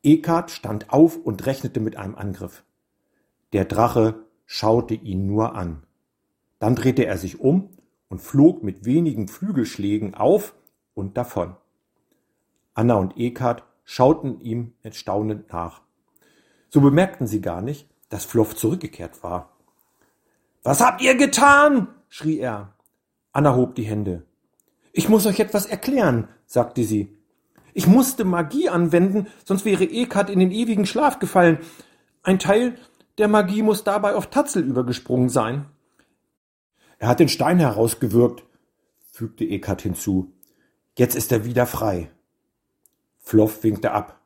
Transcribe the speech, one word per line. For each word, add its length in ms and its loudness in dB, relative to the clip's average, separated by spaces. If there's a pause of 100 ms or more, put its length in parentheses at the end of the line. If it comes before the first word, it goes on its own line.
Eckart 480 2
stand 400 -10
auf 260 4
und 300 -8
rechnete 320 -6
mit 180 -4
einem 180 -12
Angriff. 500 -12 (880)
Der 140 0
Drache 580 0 (220)
schaute 480 0
ihn 320 -6
nur 280 -2
an. 300 -10 (760)
Dann 160 0
drehte 300 0
er 140 -4
sich 200 -10
um 300 0 (400)
und 120 -12
flog 440 2
mit 200 -8
wenigen 440 -2
Flügelschlägen 880 -6
auf 400 0 (400)
und 220 -10
davon. 400 -8 (1160)
Anna 200 2
und 220 -2
Eckart 480 -4 (200)
schauten 560 0
ihm 320 -8 (180)
staunend 600 -6
nach. 300 -10 (880)
So 100 4
bemerkten 460 4
sie 160 -4
gar 180 -6
nicht, 280 -10 (200)
dass 160 -10
Floff 320 0
zurückgekehrt 680 -8
war. 340 -10 (1080)
"Was 180 0
habt 220 2
ihr 140 4
getan?", 720 4 (200)
schrie 300 -4
er. 360 -8 (580)
Anna 240 2
hob 180 0
die 80 -8
Hände. 420 -4 (680)
"Ich 160 0
muss 180 4
euch 140 0
etwas 260 -2
erklären", 640 0 (180)
sagte 380 -2
sie. 340 -4 (560)
"Ich 120 0
musste 380 4
Magie 440 -2
anwenden, 580 2 (180)
sonst 200 -4
wäre 200 2
Eckart 460 -2
in 80 0
den 120 4
ewigen 360 0
Schlaf 320 0
gefallen. 400 4 (640)
Ein 160 2
Teil 380 2 (420)
der 100 2
Magie 340 2
muss 220 0
dabei 300 0
auf 140 -4
Tatzel 340 0
übergesprungen 680 -2
sein." 380 -2 (1300)
"Er 100 -2
hat 120 2
den 80 6
Stein 300 0
herausgewürgt", 840 0 (680)
fügte 340 -10
Eckart 380 -6
hinzu. 500 -4 (640)
"Jetzt 180 2
ist 180 -4
er 120 0
wieder 220 0
frei." 440 -6 (1080)
Floff 440 0
winkte 300 -2
ab. 340 -8